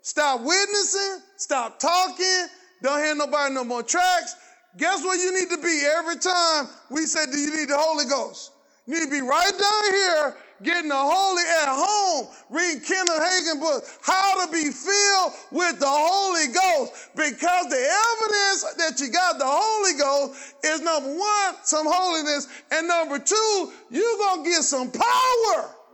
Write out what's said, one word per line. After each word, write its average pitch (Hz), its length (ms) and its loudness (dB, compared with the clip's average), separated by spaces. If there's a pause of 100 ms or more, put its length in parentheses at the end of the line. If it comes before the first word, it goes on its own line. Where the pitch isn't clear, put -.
Stop 277 400 0
witnessing. 392 800 0 (160)
Stop 240 420 -4
talking. 359 680 0 (360)
Don't 285 160 0
hand 302 200 0
nobody 285 360 0
no 262 80 -4
more 240 200 -4
tracts. 349 520 0 (420)
Guess 320 260 0
where 370 140 0
you 370 200 0
need 349 120 0
to 349 120 -2
be 320 220 0 (140)
every 339 200 -4
time 330 500 0 (220)
we 311 160 -2
say, 311 200 0
"Do 277 120 -6
you 294 200 -2
need 294 120 -2
the 277 80 2
Holy 302 280 2
Ghost?" - 460 -6 (340)
You 311 140 -4
need 320 60 0
to 269 60 -6
be 285 100 -2
right 311 300 2
down 403 420 2
here 339 440 2 (260)
getting 320 260 -2
the 277 60 0
Holy 349 480 2
at 320 260 2
home, 339 580 0 (220)
reading 320 320 -2
Kenneth 359 380 2
Hagin 330 400 0
books, 302 420 -2
How 381 440 4
to 320 60 -8
Be 302 200 -2
Filled 392 640 2 (180)
with 330 280 0
the 277 100 2
Holy 339 580 2
Ghost. 302 680 0
Because 311 540 0
the 269 80 -2
evidence 415 1000 0
that 320 220 -2
you 269 120 -4
got 349 280 0
the 269 60 0
Holy 392 540 0
Ghost 277 640 -2
is, 311 180 0
number 294 340 -2
one, 403 480 0
some 311 260 0
holiness, 320 580 0 (240)
and 320 160 -2
number 320 320 0
two, 415 540 0 (160)
you 440 300 0
gonna 370 240 0
get 330 200 0
some 254 280 -2
power. 466 840 0 (180)